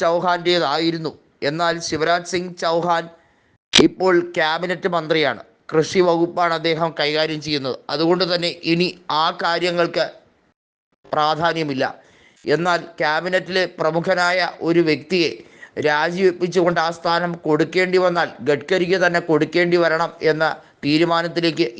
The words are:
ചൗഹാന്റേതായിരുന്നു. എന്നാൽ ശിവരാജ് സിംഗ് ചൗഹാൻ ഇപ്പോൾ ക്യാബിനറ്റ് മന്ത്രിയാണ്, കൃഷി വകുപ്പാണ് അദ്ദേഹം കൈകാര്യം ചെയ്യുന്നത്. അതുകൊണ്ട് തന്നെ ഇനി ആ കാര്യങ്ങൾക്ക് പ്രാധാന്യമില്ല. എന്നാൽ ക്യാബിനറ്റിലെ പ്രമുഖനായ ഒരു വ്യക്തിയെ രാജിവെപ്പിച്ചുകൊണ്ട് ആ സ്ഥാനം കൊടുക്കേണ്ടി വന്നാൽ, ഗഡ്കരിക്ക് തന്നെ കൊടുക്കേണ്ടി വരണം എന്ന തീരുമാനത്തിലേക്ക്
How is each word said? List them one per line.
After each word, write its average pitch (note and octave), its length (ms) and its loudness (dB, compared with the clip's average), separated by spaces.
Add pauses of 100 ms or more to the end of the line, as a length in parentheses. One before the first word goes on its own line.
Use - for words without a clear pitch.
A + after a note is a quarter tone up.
ചൗഹാന്റേതായിരുന്നു. E3 1080 0 (380)
എന്നാൽ E3+ 240 0 (140)
ശിവരാജ് E3+ 440 -2
സിംഗ് F3+ 300 -6
ചൗഹാൻ E3+ 420 0 (680)
ഇപ്പോൾ F3 420 4 (240)
ക്യാബിനറ്റ് E3+ 560 -2
മന്ത്രിയാണ്, D3+ 480 0 (280)
കൃഷി D#3+ 360 2
വകുപ്പാണ് E3+ 500 2
അദ്ദേഹം D#3+ 400 0
കൈകാര്യം D3+ 480 0
ചെയ്യുന്നത്. C3+ 280 -4 (200)
അതുകൊണ്ട് E3 360 2
തന്നെ E3+ 220 -2 (200)
ഇനി E3+ 140 2 (380)
ആ - 20 2 (160)
കാര്യങ്ങൾക്ക് E3+ 640 0 (1080)
പ്രാധാന്യമില്ല. D3+ 720 0 (680)
എന്നാൽ E3+ 260 0 (200)
ക്യാബിനറ്റിലെ F3 640 0 (160)
പ്രമുഖനായ F3 680 0 (200)
ഒരു E3+ 220 4
വ്യക്തിയെ D3+ 420 0 (560)
രാജിവെപ്പിച്ചുകൊണ്ട് F3 960 2
ആ - 20 0 (120)
സ്ഥാനം E3+ 340 -2 (140)
കൊടുക്കേണ്ടി F3 580 2
വന്നാൽ, E3+ 260 0 (180)
ഗഡ്കരിക്ക് F3 540 0
തന്നെ E3+ 260 2
കൊടുക്കേണ്ടി E3+ 540 2
വരണം E3 300 0 (180)
എന്ന D#3 160 0 (380)
തീരുമാനത്തിലേക്ക് E3 840 0 (120)